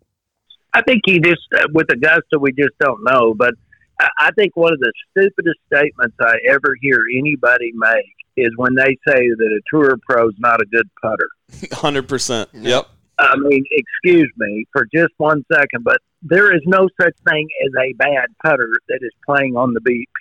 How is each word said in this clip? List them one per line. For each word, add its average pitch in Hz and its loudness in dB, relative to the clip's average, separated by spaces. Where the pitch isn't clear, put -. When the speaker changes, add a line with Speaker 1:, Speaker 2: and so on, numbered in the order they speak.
Speaker 1:
I 254 0
think 254 2
he 185 2
just, 165 2
uh, - 0
with 160 0
Augusta, 156 0
we 139 0
just 135 -2
don't 123 -2
know. 120 2
But 120 0
I, 156 2
I 151 2
think 202 0
one 165 2
of 151 -2
the 120 -2
stupidest 190 -2
statements 143 0
I 117 2
ever 135 0
hear 127 0
anybody 123 0
make 113 0
is 120 0
when 123 0
they 131 2
say 127 2
that 110 -2
a - -6
tour 143 2
pro's 117 0
not 117 0
a 104 -2
good 110 0
putter. 110 -4
Speaker 2:
<laughs> - -16
Hundred 139 -4
percent. 123 -6
Yep. 123 -2
Speaker 1:
I 131 2
mean, 143 0
excuse 151 0
me, 107 -6
for 127 -2
just 160 0
one 151 0
second, 139 0
but 123 0
there 185 2
is 160 0
no 190 4
such 170 0
thing 156 -2
as 135 -4
a 131 -4
bad 131 -2
putter 131 0
that 127 -4
is 120 -10
playing 139 0
on 123 0
the 113 -4
B-, 120 -2